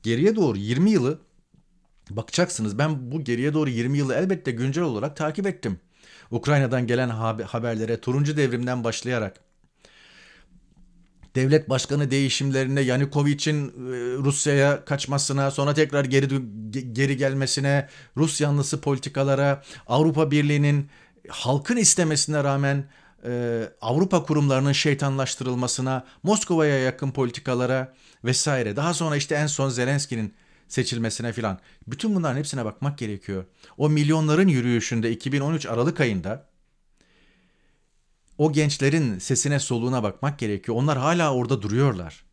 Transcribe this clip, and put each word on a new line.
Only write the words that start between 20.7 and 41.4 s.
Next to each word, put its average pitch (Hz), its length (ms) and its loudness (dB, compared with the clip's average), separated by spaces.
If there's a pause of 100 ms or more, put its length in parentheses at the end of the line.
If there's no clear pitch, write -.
halkın 143 480 -2
istemesine 156 680 2
rağmen, 139 440 0 (360)
e, 120 380 -2 (180)
Avrupa 160 420 2
kurumlarının 143 500 2
şeytanlaştırılmasına, 131 1300 -2 (160)
Moskova'ya 160 560 2
yakın 131 320 -2
politikalara 127 840 -2 (300)
vesaire. 127 520 0
Daha 160 180 -2
sonra 156 220 -2
işte 143 180 -2
en 151 120 2
son 139 220 0
Zelenski'nin 123 680 -2 (340)
seçilmesine 117 640 -4
filan. 104 260 -4 (280)
Bütün 202 280 -2
bunların 151 240 0
hepsine 139 260 -4
bakmak 139 340 -4
gerekiyor. 101 460 -6 (320)
O 151 140 2
milyonların 156 580 4
yürüyüşünde 120 600 2
iki 117 220 -4
bin 143 80 0
on 151 140 -2
üç 156 120 -4
Aralık 127 340 -2
ayında 107 500 -2 (1900)
o 151 140 4
gençlerin 143 640 2
sesine 139 400 0
soluğuna 123 440 0
bakmak 135 360 -4
gerekiyor. 110 400 -2
Onlar 139 200 2
hala 156 360 2
orada 120 280 0